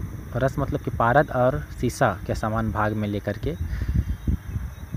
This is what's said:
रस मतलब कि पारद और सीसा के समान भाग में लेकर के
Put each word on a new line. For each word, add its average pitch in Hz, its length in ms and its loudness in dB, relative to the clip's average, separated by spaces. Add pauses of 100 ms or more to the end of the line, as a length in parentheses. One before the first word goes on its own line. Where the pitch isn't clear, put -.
(360)
रस 131 240 2
मतलब 139 220 -2
कि 127 100 -4
पारद 123 400 4
और 127 280 4 (220)
सीसा 123 260 2 (200)
के 113 80 0
समान 110 360 0
भाग 107 220 2
में 107 140 -2
लेकर 101 300 -2
के 165 180 -4 (1400)